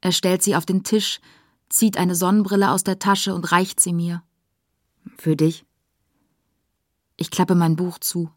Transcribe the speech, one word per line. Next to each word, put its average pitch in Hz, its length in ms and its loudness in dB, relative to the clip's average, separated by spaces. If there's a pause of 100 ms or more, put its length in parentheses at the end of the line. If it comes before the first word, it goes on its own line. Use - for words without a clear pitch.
Er 180 100 0
stellt 269 320 0
sie 202 140 0
auf 170 80 -2
den 190 180 -2
Tisch, - 380 -2 (480)
zieht - 280 2
eine 180 180 0
Sonnenbrille 196 560 2
aus 185 120 0
der 190 160 -4
Tasche 196 340 0
und 175 180 -4
reicht 185 280 0
sie 175 140 0
mir. 170 300 -4 (960)
"Für 156 200 0
dich." 156 280 0 (1500)
Ich - 160 -8
klappe 185 240 0
mein 165 220 2
Buch 180 220 -6
zu. 170 380 -6